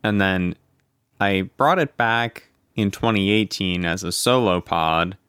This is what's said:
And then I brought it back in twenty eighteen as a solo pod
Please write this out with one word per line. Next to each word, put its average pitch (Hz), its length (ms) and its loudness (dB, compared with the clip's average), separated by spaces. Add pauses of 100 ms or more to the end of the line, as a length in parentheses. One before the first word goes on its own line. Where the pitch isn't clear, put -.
And 104 180 0
then 92 360 0 (640)
I 98 220 0 (140)
brought 160 220 2
it 156 180 -4
back 117 520 -2 (260)
in 104 160 0
twenty 101 400 0
eighteen 95 540 0
as 87 180 -2
a - 80 -6
solo 107 500 2
pod 85 560 -2 (120)